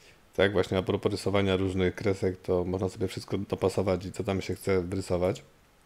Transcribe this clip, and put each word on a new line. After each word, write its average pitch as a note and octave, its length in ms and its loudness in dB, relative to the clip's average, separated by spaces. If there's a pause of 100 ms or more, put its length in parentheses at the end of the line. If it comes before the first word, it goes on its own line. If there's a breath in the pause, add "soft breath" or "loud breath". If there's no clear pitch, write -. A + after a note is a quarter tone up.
(360 loud breath)
Tak, G2 160 4
właśnie F#2+ 260 2
a F#2 60 2
propos G2+ 280 0
rysowania G2 440 2
różnych F#2 400 0
kresek, F#2+ 460 -2
to F2+ 220 0
można F#2 260 -2
sobie G#2 180 -4
wszystko - 300 -6
dopasować F#2+ 680 0
i F2 60 -8
co - 120 -6
tam F#2+ 180 -2
się F2+ 140 -4
chce F#2+ 260 0
wrysować. F#2 640 -2 (420)